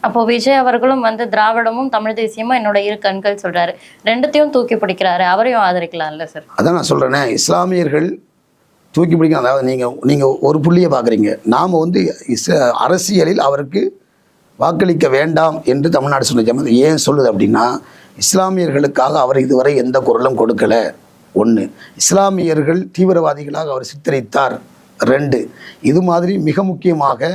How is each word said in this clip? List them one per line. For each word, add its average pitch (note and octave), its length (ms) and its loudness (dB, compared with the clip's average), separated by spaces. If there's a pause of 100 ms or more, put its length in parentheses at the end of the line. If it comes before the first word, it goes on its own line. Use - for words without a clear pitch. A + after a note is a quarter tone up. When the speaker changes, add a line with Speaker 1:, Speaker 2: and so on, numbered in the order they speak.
Speaker 1:
அப்போ A#3 140 0 (100)
விஜய் B3+ 320 2
அவர்களும் B3+ 440 0
வந்து A3 260 -2
திராவிடமும் A3+ 600 0
தமிழ் A3 260 -4
தேசியமும் A3 380 -2
என்னோட G#3 200 0 (100)
இரு G#3+ 80 -4 (100)
கண்கள் G3+ 360 -2
சொல்றாரு, F3 300 -2 (360)
ரெண்டுத்தையும் C#4+ 460 0
தூக்கி A#3 280 0
பிடிக்கிறாரு, F#3 500 0
அவரையும் A3+ 360 2
ஆதரிக்கலாம்ல E3 640 -6
சார்? - 140 -16 (120)
Speaker 2:
அதான் E3 200 0
நான் D#3+ 120 -4
சொல்றேனே, C#3 320 0 (160)
இஸ்லாமியர்கள் F3 680 0 (880)
தூக்கி E3 200 2
பிடிக்கணும். D#3 280 2
அதாவது C3+ 260 0
நீங்க, B2+ 180 -2 (220)
நீங்க C#3+ 160 2 (220)
ஒரு D#3 160 2
புள்ளியை F3 300 4
பாக்குறீங்க. A2+ 380 2 (220)
நாம E3+ 280 0
வந்து F3 180 0 (360)
இஸ்-, - 120 -6 (360)
அரசியலில் F3+ 640 0
அவருக்கு C#3+ 340 -2 (760)
வாக்களிக்க E3 500 0 (100)
வேண்டாம் D#3 400 0 (140)
என்று C#3+ 240 0
தமிழ்நாடு C3+ 340 0
சுன்ன A#2 180 0
ஜமாத் B2+ 240 0 (140)
ஏன் D#3 180 0
சொல்லுது C#3 280 2
அப்படின்னா, G#2+ 340 0 (560)
இஸ்லாமியர்களுக்காக D3 920 0 (120)
அவர் C3 180 2
இதுவரை C3+ 300 2 (100)
எந்த B2+ 240 0
குரலும் B2+ 320 0
கொடுக்கல. A2 340 2 (680)
ஒண்ணு, A2 240 2 (360)
இஸ்லாமியர்கள் F3 800 0 (140)
தீவிரவாதிகளாக D#3 800 0
அவர் C3 180 -10
சித்தரித்தார். C#3 640 -2 (560)
ரெண்டு, C3+ 280 0 (520)
இது F3+ 180 2
மாதிரி F3 240 0 (140)
மிக E3+ 240 0
முக்கியமாக C#3+ 640 0